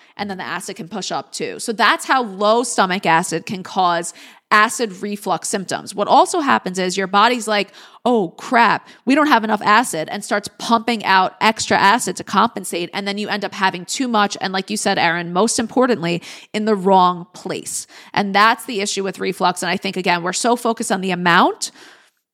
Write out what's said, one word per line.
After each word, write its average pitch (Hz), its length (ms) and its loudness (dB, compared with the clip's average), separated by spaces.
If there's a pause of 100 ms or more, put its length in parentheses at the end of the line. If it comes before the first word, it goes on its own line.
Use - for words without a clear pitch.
(160)
and 202 140 -8
then 185 80 -10
the 180 80 -10
acid 180 320 -8
can 170 100 -12
push 185 240 -10
up 147 220 -8
too. 95 260 -8
So 233 140 -6
that's 240 320 2
how 262 180 2
low 208 400 0
stomach 196 420 -2
acid 165 400 0
can 190 160 -10
cause 175 520 -2 (380)
acid 214 500 2
reflux 202 480 -4
symptoms. 175 460 -6
What 202 120 -2
also 349 320 4
happens 220 380 0
is 185 180 -2
your 196 120 -2
body's 214 400 2
like, 208 260 -2 (320)
"Oh 226 320 0
crap, 226 500 2 (160)
we 262 120 2
don't 302 100 4
have 240 180 4
enough 214 200 -2
acid," 208 480 2
and 202 120 -8
starts 208 240 -4 (120)
pumping 226 460 0
out 190 360 4
extra 220 340 2
acid 196 420 4
to - 60 -10
compensate. 190 680 -2
And 196 140 -6
then 202 100 -4
you 208 120 -4
end 202 140 -4
up 190 120 -6
having 185 280 0
too - 240 -4
much. 214 340 0
And 190 120 -4
like 190 160 -4
you 214 80 -4
said, 196 220 0
Erin, 170 340 0
most 202 240 2
importantly, 214 640 0 (320)
in 214 120 -2
the 214 100 2
wrong 180 580 4
place. - 540 -10 (260)
And 196 220 0
that's 226 300 4
the 214 160 -4
issue 202 220 -4
with 190 140 -6
reflux. 185 460 -2
And 175 80 -2
I 185 60 -2
think, 190 200 -6
again, 175 240 0
we're 180 120 -4
so 240 220 0
focused 226 360 -2
on 190 100 -2
the 190 80 -4
amount, 180 640 2 (640)